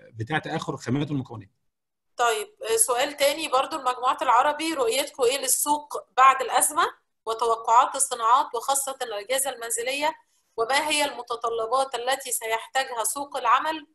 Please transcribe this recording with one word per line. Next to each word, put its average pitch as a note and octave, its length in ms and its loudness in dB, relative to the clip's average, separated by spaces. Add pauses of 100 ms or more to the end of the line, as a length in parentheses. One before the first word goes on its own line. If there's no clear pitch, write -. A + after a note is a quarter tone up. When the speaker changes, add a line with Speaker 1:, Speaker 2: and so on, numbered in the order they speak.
(140)
Speaker 1:
بتاع A#2 260 -4
تاخر D3+ 340 -6
الخامات C#3 380 -4
والمكونات. A#2+ 380 -8 (680)
Speaker 2:
طيب، A3+ 300 0 (260)
آه، A3+ 40 2
سؤال C4 400 0
تاني D4 300 0
برضو C#4+ 280 0
لمجموعة B3+ 460 -2
العربي، D4 520 2
رؤيتكم C4+ 500 0
ايه B3+ 140 4
للسوق D4 560 0 (240)
بعد C4 240 8
الازمه D4 420 0 (420)
وتوقعات A3+ 720 2
الصناعات B3 600 2
وخاصه C4+ 460 -2
الاجهزه A#3+ 480 -4
المنزليه، B3 640 -2 (460)
وما C4+ 320 0
هي D4 160 2
المتطلبات A#3 920 -2
التي B3+ 360 -4
سيحتاجها A3+ 720 -4
سوق C#4+ 340 -6
العمل C#4+ 580 0